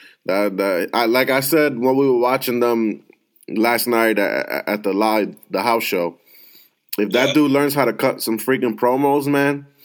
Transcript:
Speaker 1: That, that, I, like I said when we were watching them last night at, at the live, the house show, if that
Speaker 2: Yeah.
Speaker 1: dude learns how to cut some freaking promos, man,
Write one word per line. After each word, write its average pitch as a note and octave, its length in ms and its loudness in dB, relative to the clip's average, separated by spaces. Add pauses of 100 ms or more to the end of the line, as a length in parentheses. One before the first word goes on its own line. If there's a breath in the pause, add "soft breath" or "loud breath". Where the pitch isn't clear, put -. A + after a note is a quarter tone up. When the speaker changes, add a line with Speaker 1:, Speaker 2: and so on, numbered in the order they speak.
(260 loud breath)
Speaker 1:
That, G2 320 -2
that, F#2+ 340 -2
I, A#2 140 2
like B2+ 240 2
I C3+ 100 0
said C#3+ 380 0
when C3 180 2
we C#3 120 2
were B2 100 2
watching B2 420 0
them A2+ 420 0 (460)
last A#2 380 0
night A2+ 320 2
at, C#2 500 -2
at G#2 140 -4
the G2 100 -2
live, G#2+ 420 0 (160)
the F#2 120 -2
house A#2 220 0
show, F2 340 -4 (800 loud breath)
if G2+ 120 -2
that B2 180 2
Speaker 2:
Yeah. C#3 60 -2
Speaker 1:
dude D3 160 4
learns C#3 240 0
how C#3+ 100 0
to A#2+ 80 0
cut C3 300 -2
some A2+ 160 -2
freaking B2+ 380 -2
promos, C#3 500 0
man, C#3+ 400 0 (180 loud breath)